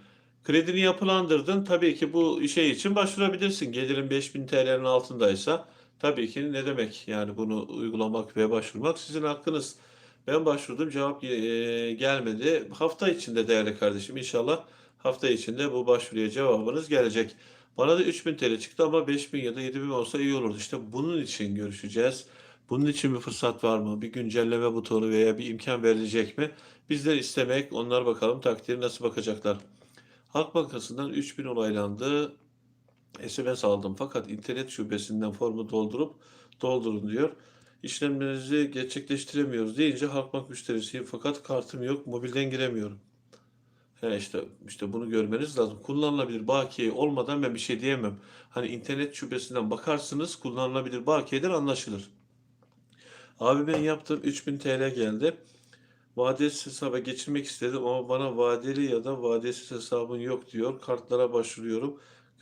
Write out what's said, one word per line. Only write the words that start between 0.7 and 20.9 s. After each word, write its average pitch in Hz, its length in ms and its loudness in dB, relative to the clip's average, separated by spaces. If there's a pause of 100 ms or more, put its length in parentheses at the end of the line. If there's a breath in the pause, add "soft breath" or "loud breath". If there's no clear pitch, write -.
yapılandırdın, 185 840 4
tabii 170 300 4
ki 147 180 0
bu 160 360 2
şey 156 220 4
için 202 240 0
başvurabilirsin. 196 800 2
Gelirin 135 380 -2
beş 139 240 -2
bin 139 120 -6
T 131 200 4
L'nin 131 180 2
altındaysa 127 840 2 (300 loud breath)
tabii 135 300 2
ki 143 240 -4
ne 135 140 -2
demek 120 420 -4
yani 104 280 -2
bunu 110 320 -2
uygulamak 110 680 -2
ve 107 140 4
başvurmak 117 480 0
sizin 151 240 -6
hakkınız. 147 540 -4 (500 soft breath)
Ben 156 180 2
başvurdum, 143 460 0
cevap, 139 340 -2
e, 117 680 0
gelmedi. 123 840 2
Hafta 165 340 0
içinde 113 400 2
değerli 107 300 4
kardeşim, 101 380 0
inşallah 127 480 0 (340 loud breath)
hafta 131 300 0
içinde 120 440 0
bu 123 140 0
başvuruya 110 440 2
cevabınız 127 580 2
gelecek. 113 480 2 (420 loud breath)
Bana 147 200 6
da 185 40 4
üç 170 240 -2
bin 160 80 0
T 135 160 0
L 113 80 0
çıktı - 260 0
ama 156 240 4
beş 143 240 -2
bin 143 100 -4
ya 120 140 -4
da 131 40 -6
yedi 131 220 -4
bin 139 80 -4
olsa 127 300 -2
iyi 139 140 2
olurdu. 113 240 0
İşte 110 340 -8